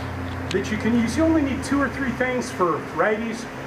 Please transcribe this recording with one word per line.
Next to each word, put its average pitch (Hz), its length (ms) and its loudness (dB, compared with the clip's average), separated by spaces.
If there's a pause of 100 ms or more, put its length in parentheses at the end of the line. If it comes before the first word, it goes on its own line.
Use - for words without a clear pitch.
(520)
that 202 180 0
you 214 80 0
can 233 220 2
use. - 160 0
You 320 80 4
only 320 180 6
need 254 220 0
two 285 180 2
or 262 80 2
three 262 220 -2
things 247 400 -2
for 233 280 2 (160)
righties, 214 500 0 (220)